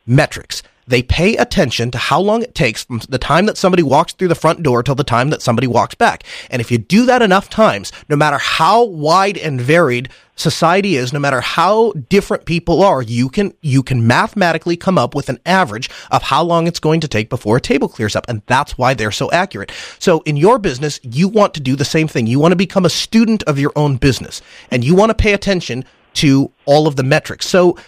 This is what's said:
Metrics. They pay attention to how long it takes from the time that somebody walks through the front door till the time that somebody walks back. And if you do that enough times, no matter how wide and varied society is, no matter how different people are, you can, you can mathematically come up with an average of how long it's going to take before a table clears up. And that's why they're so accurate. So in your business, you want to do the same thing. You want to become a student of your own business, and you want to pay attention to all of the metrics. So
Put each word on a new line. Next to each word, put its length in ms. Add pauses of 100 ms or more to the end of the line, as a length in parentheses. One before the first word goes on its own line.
Metrics. 600 (240)
They 140
pay 340
attention 540
to 80
how 220
long 220
it 120
takes 300
from 240
the 100
time 280
that 120
somebody 240
walks 300
through 160
the 80
front 260
door 220
till 100
the 80
time 280
that 120
somebody 240
walks 300
back. 260 (260)
And 140
if 80
you 80
do 280
that 160
enough 280
times, 400 (180)
no 60
matter 240
how 460
wide 520
and 240
varied 500 (260)
society 580
is, 180
no 60
matter 220
how 520 (160)
different 360
people 400
are, 180
you 260
can, 240 (100)
you 200
can 240
mathematically 720
come 200
up 160
with 160
an 160
average 460 (220)
of 100
how 220
long 240
it's 100
going 220
to 80
take 220
before 260
a 40
table 280
clears 260
up. 140
And 180
that's 320
why 160
they're 160
so 220
accurate. 400 (260)
So 220
in 160
your 240
business, 420
you 240
want 280
to 60
do 140
the 100
same 220
thing. 220
You 100
want 140
to 40
become 280
a 60
student 580
of 100
your 160
own 220
business, 440 (300)
and 140
you 100
want 160
to 60
pay 160
attention 520 (320)
to 340 (140)
all 220
of 100
the 60
metrics. 440
So 300 (120)